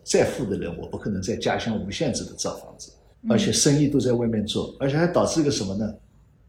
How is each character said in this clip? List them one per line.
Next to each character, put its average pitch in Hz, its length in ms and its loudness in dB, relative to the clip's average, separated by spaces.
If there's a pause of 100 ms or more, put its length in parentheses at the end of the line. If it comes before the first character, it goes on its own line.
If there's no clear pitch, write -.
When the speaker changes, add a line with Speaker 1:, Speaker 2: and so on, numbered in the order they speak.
Speaker 1:
再 175 200 4
富 - 220 -4
的 95 100 -2
人， 85 220 -6
我 - 100 -10
不 - 80 -10
可 117 140 -6
能 92 100 -2
在 98 160 -4
家 98 220 -2
乡 110 260 -2
无 98 60 -8
限 131 240 -2
制 92 100 -6
的 - 80 -14
造 - 240 -6
房 - 220 -18
子， - 120 -18 (340)
Speaker 2:
嗯。 226 60 0
Speaker 1:
而 107 80 6
且 - 140 2
生 143 260 4
意 143 100 4
都 135 120 2
在 123 120 2
外 120 140 2
面 107 200 0
做， - 340 -4
而 139 100 0
且 143 60 0
还 170 100 4
导 117 200 2
致 160 160 2
一 - 20 4
个 - 60 2
什 - 120 0
么 95 120 -4
呢？ 107 200 -4 (540)